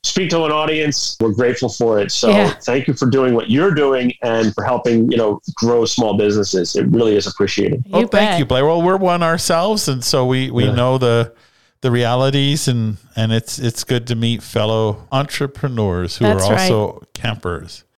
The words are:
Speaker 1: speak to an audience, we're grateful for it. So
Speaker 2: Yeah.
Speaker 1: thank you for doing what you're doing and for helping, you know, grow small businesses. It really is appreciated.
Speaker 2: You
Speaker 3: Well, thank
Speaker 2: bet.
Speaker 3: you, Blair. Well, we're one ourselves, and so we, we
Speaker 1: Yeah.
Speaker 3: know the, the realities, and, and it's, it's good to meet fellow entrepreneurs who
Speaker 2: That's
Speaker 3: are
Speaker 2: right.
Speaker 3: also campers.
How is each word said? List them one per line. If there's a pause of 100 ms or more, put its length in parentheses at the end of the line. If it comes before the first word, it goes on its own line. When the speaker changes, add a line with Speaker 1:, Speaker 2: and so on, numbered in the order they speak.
Speaker 1:
speak
to
an
audience,
we're
grateful
for
it.
So
Speaker 2:
Yeah. (100)
Speaker 1:
thank
you
for
doing
what
you're
doing (100)
and
for
helping,
you
know, (160)
grow
small
businesses.
It
really
is
appreciated.
Speaker 2:
You
Speaker 3:
Well,
thank (200)
Speaker 2:
bet.
Speaker 3:
you,
Blair.
Well,
we're
one
ourselves,
and
so
we,
we
Speaker 1:
Yeah.
Speaker 3:
know
the, (480)
the
realities,
and, (180)
and
it's,
it's
good
to
meet
fellow
entrepreneurs
who
Speaker 2:
That's
Speaker 3:
are
Speaker 2:
right. (100)
Speaker 3:
also (100)
campers. (160)